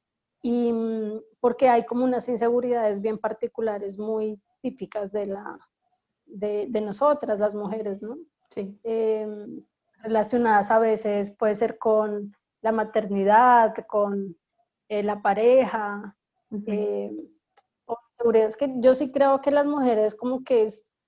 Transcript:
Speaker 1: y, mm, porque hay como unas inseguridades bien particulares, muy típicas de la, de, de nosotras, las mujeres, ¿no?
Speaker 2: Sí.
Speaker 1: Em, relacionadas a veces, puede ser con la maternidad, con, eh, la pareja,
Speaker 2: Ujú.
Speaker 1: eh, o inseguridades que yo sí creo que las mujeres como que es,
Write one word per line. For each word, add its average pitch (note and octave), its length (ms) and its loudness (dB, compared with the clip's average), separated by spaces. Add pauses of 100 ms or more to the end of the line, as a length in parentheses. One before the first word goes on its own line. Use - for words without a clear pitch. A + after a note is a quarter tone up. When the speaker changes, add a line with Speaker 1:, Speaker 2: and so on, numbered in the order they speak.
(440)
Speaker 1:
y, A#3+ 280 0
mm, A3 500 -4 (180)
porque B3 300 2
hay A#3+ 180 4
como A#3+ 180 0
unas B3 240 -2
inseguridades A#3 720 0
bien A3 160 -2
particulares, G#3+ 800 -6
muy G#3+ 420 -4 (220)
típicas G#3 500 -8
de G#3 160 -4
la, G3 300 -10 (680)
de, G#3 440 -6
de A3 120 -2
nosotras, G#3+ 580 0
las G#3 160 0
mujeres, G#3 480 -6
¿no? A#3 140 -12 (320)
Speaker 2:
Sí. G3+ 340 -12
Speaker 1:
Em, A3 800 -4 (420)
relacionadas A3 680 2
a A3+ 80 6
veces, G#3 580 0
puede G#3+ 180 0
ser A3+ 220 -2
con G#3+ 560 0 (280)
la A3 100 0
maternidad, A3 1000 4 (140)
con, G3+ 500 -2 (520)
eh, G#3 140 -2
la G#3 180 -4
pareja, G#3 920 2 (360)
Speaker 2:
Ujú. G#3 160 -8
Speaker 1:
eh, G#3 440 -4 (760)
o A#3 100 -8 (140)
inseguridades A3 460 2
que C#4 200 -4
yo B3+ 180 6
sí C4 160 -4
creo C4+ 300 2
que C#4+ 100 0
las C#4+ 160 2
mujeres A#3+ 480 0
como B3+ 280 -6
que A#3+ 200 2
es, G#3+ 220 -6 (220)